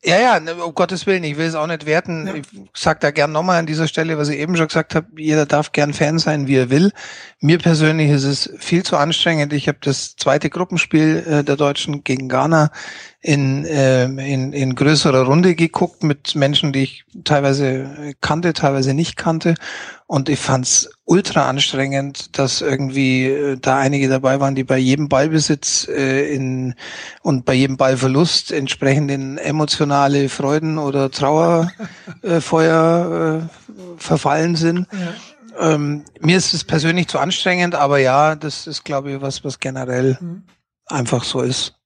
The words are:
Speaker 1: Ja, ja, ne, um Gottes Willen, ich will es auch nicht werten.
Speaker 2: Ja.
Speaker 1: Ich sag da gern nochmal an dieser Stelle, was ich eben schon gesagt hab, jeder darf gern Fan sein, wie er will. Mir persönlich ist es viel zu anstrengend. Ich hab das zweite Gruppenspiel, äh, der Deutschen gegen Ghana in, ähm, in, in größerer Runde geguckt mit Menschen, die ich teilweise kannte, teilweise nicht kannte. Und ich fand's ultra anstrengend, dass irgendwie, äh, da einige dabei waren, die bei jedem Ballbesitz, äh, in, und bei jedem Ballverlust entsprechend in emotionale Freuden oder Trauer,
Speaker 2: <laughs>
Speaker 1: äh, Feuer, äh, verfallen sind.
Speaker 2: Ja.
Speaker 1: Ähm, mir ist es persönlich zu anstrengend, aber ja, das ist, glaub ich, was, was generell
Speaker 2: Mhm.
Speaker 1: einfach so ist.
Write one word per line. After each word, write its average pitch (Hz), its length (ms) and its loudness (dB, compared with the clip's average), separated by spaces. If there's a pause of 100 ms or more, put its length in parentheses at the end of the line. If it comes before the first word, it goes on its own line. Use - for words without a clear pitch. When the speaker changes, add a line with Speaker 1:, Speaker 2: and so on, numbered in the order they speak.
Speaker 1:
Ja, 170 160 4
ja, 226 220 4
ne, 165 140 -8
um 170 200 -8
Gottes 180 320 -2
Willen, 190 180 0
ich 147 120 -4
will 160 80 -2
es 165 100 -2
auch 156 120 -2
nicht 160 180 -6
werten. 160 420 -2
Speaker 2:
Ja. - 100 -6
Speaker 1:
Ich 143 100 -10 (280)
sag - 260 0
da 147 100 2
gern 147 220 0
nochmal 175 260 0
an 165 80 -2
dieser 156 200 -2
Stelle, 160 300 -2
was 147 140 -2
ich 143 80 -4
eben 165 180 -2
schon 165 120 2
gesagt - 260 -2
hab, 160 100 0 (140)
jeder 156 260 2
darf 147 280 0
gern 147 200 0
Fan 156 260 0
sein, 151 280 -2
wie 135 100 2
er 123 140 2
will. 170 200 4 (480)
Mir 165 200 4
persönlich 156 520 2
ist 139 140 2
es 139 340 -2
viel 175 240 0
zu 180 140 -2
anstrengend. 151 560 0
Ich 147 160 -2
hab - 140 -4
das - 340 -4
zweite 147 320 0
Gruppenspiel, 165 800 0
äh, 147 160 2
der 147 120 0
Deutschen 143 460 -2
gegen 131 280 -4
Ghana 151 400 2 (500)
in, 143 480 0
ähm, 131 500 2
in, 135 360 -4
in 131 200 0
größerer 139 520 4
Runde 170 280 4
geguckt 165 480 0
mit 147 320 -2
Menschen, 143 380 2
die 135 120 0
ich - 200 -10 (200)
teilweise 139 1000 0
kannte, 165 320 0
teilweise 135 400 0
nicht 160 240 -2
kannte. 165 360 0 (520)
Und 135 220 -2
ich 135 120 0
fand's - 500 0 (140)
ultra 165 440 2
anstrengend, 139 880 -4
dass 135 240 0
irgendwie, 131 640 0
äh, 139 340 -2
da 135 180 2
einige 139 300 2
dabei 135 320 0
waren, 139 160 0
die 131 80 -2
bei 131 140 0
jedem 135 300 2
Ballbesitz, 151 800 0
äh, 139 460 0
in, 127 400 -4 (480)
und 135 220 0
bei 139 100 2
jedem 131 220 2
Ballverlust 131 760 2
entsprechend 139 580 0
in 135 280 -6
emotionale 143 880 0
Freuden 156 500 -2
oder 139 340 0
Trauer, 165 580 2 (280)
Speaker 2:
<laughs> - 240 -18
Speaker 1:
äh, 170 180 0
Feuer, 165 1080 2
äh, - 240 -20 (260)
verfallen 160 580 0
sind. 170 360 0
Speaker 2:
Ja. 175 840 -4
Speaker 1:
Ähm, 147 300 -2 (160)
mir 175 180 4
ist - 160 0
es 165 100 -4
persönlich 165 420 0
zu - 140 -6
anstrengend, 175 560 0
aber 143 220 2
ja, 139 360 4
das 147 320 -10
ist, 156 180 -10
glaub 139 220 -6
ich, 139 140 -8
was, 135 240 -8
was 135 160 -8
generell 131 600 0
Speaker 2:
Mhm. 175 220 -12 (440)
Speaker 1:
einfach 123 360 -2
so - 200 -4
ist. - 320 -4 (120)